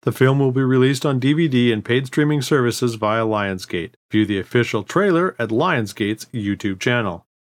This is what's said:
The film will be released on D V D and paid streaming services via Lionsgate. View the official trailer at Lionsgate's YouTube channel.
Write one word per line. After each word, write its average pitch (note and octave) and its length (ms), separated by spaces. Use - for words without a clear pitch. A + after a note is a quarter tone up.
The C3 100
film C3+ 280
will C3+ 120
be C3 120
released C3 420
on C3+ 140
D C3+ 140
V E3 140
D B2 240
and G#2+ 140
paid B2+ 220
streaming D3+ 340
services B2 540
via A2 280
Lionsgate. G2 720
View G#2+ 140
the G2 140
official A2+ 440
trailer F3+ 540
at A2+ 120
Lionsgate's A2 760
YouTube G2+ 540
channel. A2 460